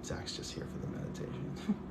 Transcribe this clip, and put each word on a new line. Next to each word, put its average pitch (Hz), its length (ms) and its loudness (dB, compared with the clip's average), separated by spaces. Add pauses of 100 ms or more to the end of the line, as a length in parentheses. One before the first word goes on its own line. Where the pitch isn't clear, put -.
Zach's - 320 0
just - 180 -2
here - 180 -2
for - 80 -2
the - 180 0
meditation. - 580 0 (120)
<laughs> - 220 4